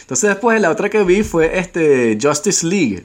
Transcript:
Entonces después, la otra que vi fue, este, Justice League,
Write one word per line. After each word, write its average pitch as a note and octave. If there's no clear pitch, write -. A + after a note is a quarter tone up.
Entonces G3+
después, A3
la F3
otra F#3+
que G#3+
vi F#3+
fue, E3
este, C#3
Justice D3
League, D3+